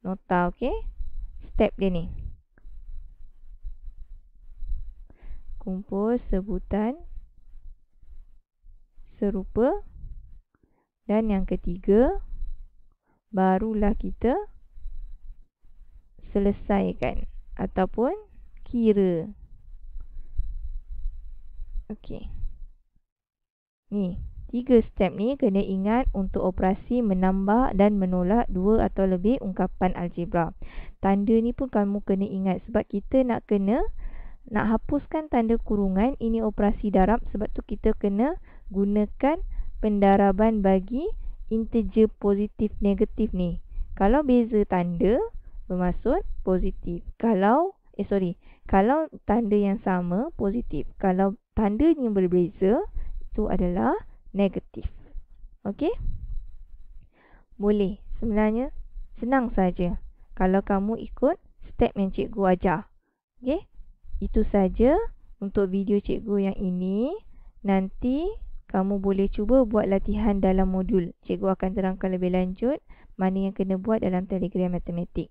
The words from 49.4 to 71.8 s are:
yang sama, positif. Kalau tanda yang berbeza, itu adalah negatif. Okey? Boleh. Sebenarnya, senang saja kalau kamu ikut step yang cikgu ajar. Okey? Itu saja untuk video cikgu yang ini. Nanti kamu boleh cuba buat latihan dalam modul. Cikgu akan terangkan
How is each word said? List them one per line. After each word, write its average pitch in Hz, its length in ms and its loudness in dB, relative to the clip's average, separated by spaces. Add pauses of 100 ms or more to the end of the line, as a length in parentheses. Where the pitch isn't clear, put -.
yang 202 260 2
sama, 185 560 0
positif. 220 560 -2
Kalau 190 400 2 (160)
tanda 226 400 4
yang 247 240 0
berbeza, 185 640 2 (400)
itu - 300 -2
adalah 190 460 2 (360)
negatif. - 540 -2 (800)
Okey? 285 260 -2 (1700)
Boleh. 202 400 2 (240)
Sebenarnya, 220 480 0 (480)
senang 247 340 0
saja 180 460 0 (400)
kalau 190 240 4
kamu 202 360 0 (120)
ikut 294 260 2 (380)
step - 240 2
yang 190 160 0
cikgu - 280 -2 (120)
ajar. 185 320 0 (560)
Okey? 277 240 -2 (560)
Itu 208 260 2
saja 202 460 4 (480)
untuk 196 260 0
video 196 300 0
cikgu 202 540 -2
yang - 40 -6
ini. 190 560 -2 (540)
Nanti 247 640 0 (420)
kamu 196 320 0
boleh 196 240 2
cuba 233 400 4
buat 214 160 2
latihan 202 560 2
dalam 190 320 4
modul. 185 400 0 (160)
Cikgu 190 240 0
akan 190 240 -2
terangkan 190 400 -2